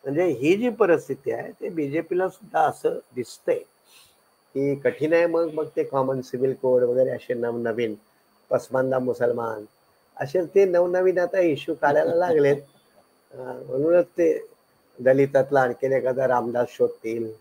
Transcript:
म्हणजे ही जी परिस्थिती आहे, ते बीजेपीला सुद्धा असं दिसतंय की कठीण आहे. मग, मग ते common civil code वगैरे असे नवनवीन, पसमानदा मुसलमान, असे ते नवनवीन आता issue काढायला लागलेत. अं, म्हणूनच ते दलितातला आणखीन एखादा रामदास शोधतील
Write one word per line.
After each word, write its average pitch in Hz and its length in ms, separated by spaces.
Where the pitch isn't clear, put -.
म्हणजे 143 200
ही 156 340
जी 240 120
परिस्थिती 170 600
आहे, 120 200
ते - 180
बीजेपीला 165 600
सुद्धा - 300
असं 147 400
दिसतंय 123 440
की 139 220
कठीण 139 380
आहे. 170 120
मग, 165 280
मग 156 120
ते 160 80
common 135 380
civil 127 320
code 127 300
वगैरे 127 260
असे 123 240
नवनवीन, 117 640
पसमानदा 131 500
मुसलमान, 117 680
असे 160 280
ते 196 200
नवनवीन 180 540
आता 180 200
issue 160 360
काढायला 156 400
लागलेत. 147 460
अं, 127 320
म्हणूनच 156 400
ते - 420
दलितातला 135 640
आणखीन 131 320
एखादा 131 340
रामदास 120 420
शोधतील 113 720